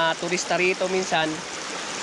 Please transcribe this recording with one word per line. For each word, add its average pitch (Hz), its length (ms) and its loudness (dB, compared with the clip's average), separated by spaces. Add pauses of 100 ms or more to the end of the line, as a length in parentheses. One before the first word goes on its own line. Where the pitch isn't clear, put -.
(220)
turista 175 320 0
rito 185 320 2
minsan, 185 400 2 (760)